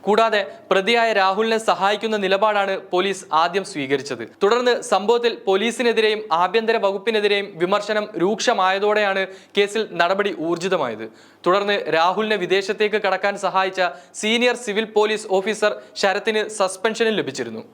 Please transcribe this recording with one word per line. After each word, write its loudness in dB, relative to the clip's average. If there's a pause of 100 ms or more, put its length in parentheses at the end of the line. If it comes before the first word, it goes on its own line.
കൂടാതെ 4 (320)
പ്രതിയായ 2 (100)
രാഹുലിനെ 2 (120)
സഹായിക്കുന്ന 0
നിലപാടാണ് 2 (180)
പോലീസ് 0 (160)
ആദ്യം 0
സ്വീകരിച്ചത്. -4 (220)
തുടർന്ന് 4 (180)
സംഭവത്തിൽ 2 (140)
പോലീസിനെതിരെയും 0 (200)
ആഭ്യന്തര 0
വകുപ്പിനെതിരെയും 0 (140)
വിമർശനം 0 (160)
രൂക്ഷമായതോടെയാണ് 2 (320)
കേസിൽ 0 (180)
നടപടി 2 (180)
ഊർജിതമായത്. -2 (440)
തുടർന്ന് 2 (200)
രാഹുലിനെ 2
വിദേശത്തേക്ക് 0
കടക്കാൻ 0 (100)
സഹായിച്ച 0 (400)
സീനിയർ 2
സിവിൽ -2 (100)
പോലീസ് 0 (100)
ഓഫീസർ 0 (300)
ശരത്തിന് 0 (160)
സസ്പെൻഷനും 0
ലഭിച്ചിരുന്നു. -6 (100)